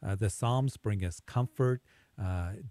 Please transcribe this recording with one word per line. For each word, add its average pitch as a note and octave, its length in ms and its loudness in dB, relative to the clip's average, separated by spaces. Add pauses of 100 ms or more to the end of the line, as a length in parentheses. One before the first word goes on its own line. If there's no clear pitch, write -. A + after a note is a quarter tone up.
uh, G2 80 0
the G2 160 2
Psalms B2+ 460 2
bring G2+ 280 -2
us F2 220 -4
comfort. B2+ 560 2 (400)
Uh, F2+ 280 0 (200)